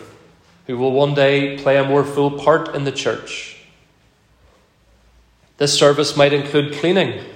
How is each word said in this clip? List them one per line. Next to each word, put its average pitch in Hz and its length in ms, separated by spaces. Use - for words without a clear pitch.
who 127 120
will 131 140
one 143 220
day 139 440
play 139 180
a 139 80
more 139 200
full 143 340
part 156 360
in 139 100
the 139 80
church. - 640
This 143 200
service 147 400
might 143 160
include 143 420
cleaning 165 460